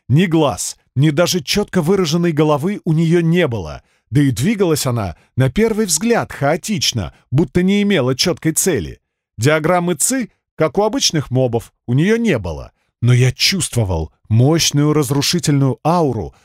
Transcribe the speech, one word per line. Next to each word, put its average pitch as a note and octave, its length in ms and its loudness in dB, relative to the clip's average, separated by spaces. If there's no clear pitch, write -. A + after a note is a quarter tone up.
Ни E3 180 4
глаз, D#3 500 0
ни D3 160 2
даже F3 300 0
чётко F#3+ 420 -2
выраженной F3 500 0
головы D3+ 520 0
у D#3+ 80 0
неё E3 300 2
не E3 260 2
было, F2 340 -8
да C#3+ 120 2
и C#3 80 2
двигалась E3+ 560 0
она, A2 300 -4
на C3 140 2
первый A3 360 0
взгляд, F#3 460 0
хаотично, C3 800 -2
будто F3 320 0
не G3+ 200 2
имела C#3+ 320 0
чёткой D#3+ 380 -2
цели. B2+ 480 -2
Диаграммы D#3+ 580 0
ци, B3+ 360 -4
как D#3 220 -2
у G#3 40 4
обычных G#3+ 480 -2
мобов, B2 420 -2
у A#2+ 60 -4
неё F3+ 240 2
не G#3+ 220 0
было. E2 340 -10
Но B2 100 4
я B2+ 180 4
чувствовал A2 840 -4
мощную C#3+ 640 2
разрушительную C#3+ 920 0
ауру, C#3+ 500 -2